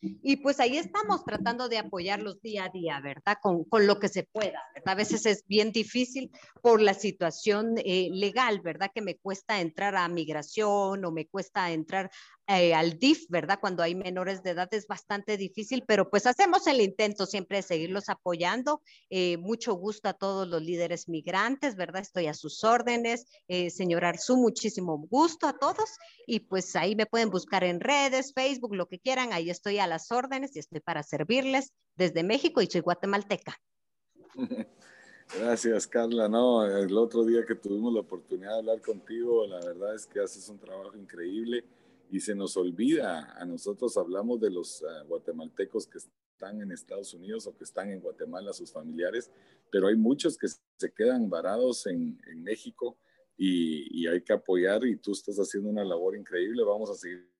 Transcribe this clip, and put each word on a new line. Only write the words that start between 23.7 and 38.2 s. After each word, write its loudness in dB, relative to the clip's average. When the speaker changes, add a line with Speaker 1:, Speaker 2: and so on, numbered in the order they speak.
Speaker 1:
Arzú, 2
muchísimo 2
gusto 2
a 0
todos. -2
Y -2
pues -4
ahí 0
me 2
pueden 2
buscar 0
en 0
redes, 0
Facebook, -2
lo -2
que -14
quieran. -2
Ahí -2
estoy -4
a 2
las -4
órdenes -4
y -10
estoy -10
para -6
servirles 0
desde 2
México 2
y 4
soy 0
guatemalteca. -2
Speaker 2:
<laughs> -6
Gracias, 0
Carla. 2
No, 6
el 2
otro 4
día 4
que -2
tuvimos -2
la 0
oportunidad -10